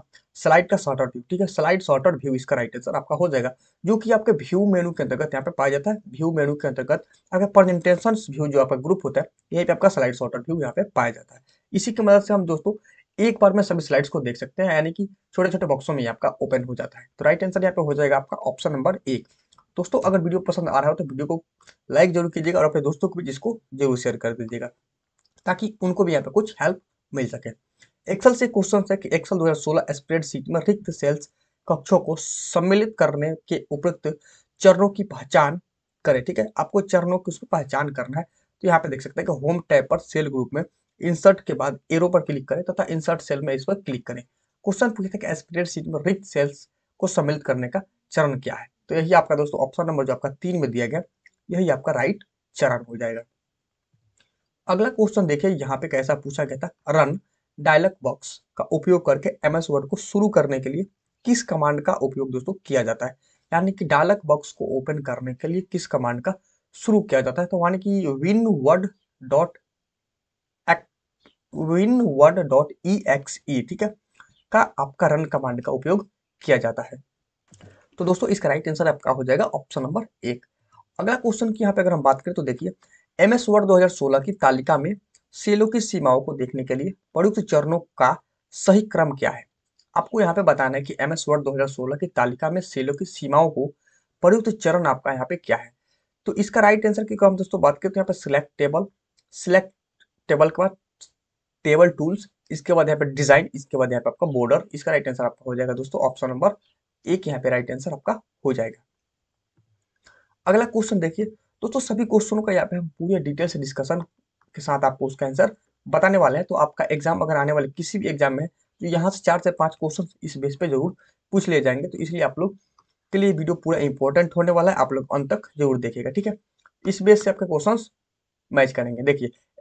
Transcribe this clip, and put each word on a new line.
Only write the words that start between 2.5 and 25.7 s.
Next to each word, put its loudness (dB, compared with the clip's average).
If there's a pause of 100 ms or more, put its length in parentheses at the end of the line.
राइट -4
आंसर -6
आपका -6
हो 0
जाएगा, -2 (300)
जो 2
कि -2
आपके 2
व्यू 0
मेनू 0
के -4
अंतर्गत -4
यहाँ -6
पे -6
पाया 0
जाता -2
है। -4 (100)
व्यू -4
मेनू 0
के -6
अंतर्गत -4 (280)
आपके 4
प्रेजेंटेशन 4 (140)
व्यू -4
जो 4
आपका 2
ग्रुप -2
होता -2
है, -4 (220)
यहीं 0
पे 4
आपका 4
स्लाइड 0
सॉर्टर -6
व्यू -6
यहाँ -4
पे 0
पाया 0
जाता -16
है। -20 (320)
इसी -2
की -2
मदद 8
से 0
हम 2
दोस्तों -2 (440)
एक 2
बार 8
में 4
सभी -2
स्लाइड्स 2
को -4
देख -4
सकते -8
हैं, 2
यानी 2
कि -6 (260)
छोटे-छोटे 0
बॉक्सों -2
में -2
ये -4
आपका -4 (120)
ओपन -2
हो -10
जाता -12
है। -20 (120)
तो -2
राइट 2
आंसर -2
यहाँ 2
पे 0
हो -2
जाएगा 2
आपका -4
ऑप्शन -4
नंबर -2 (100)
एक। -4 (500)
दोस्तों -2
अगर 2
वीडियो -2
पसंद -4
आ 0
रहा 2
हो 4
तो -6
वीडियो -8
को -4 (480)
लाइक 6
जरूर 0
कीजिएगा -2
और 4
अपने 2
दोस्तों 0
को -12
भी -6
जिसको -6 (160)
जरूर 2
शेयर -2
कर -4
दीजिएगा, -10 (760)
ताकि -4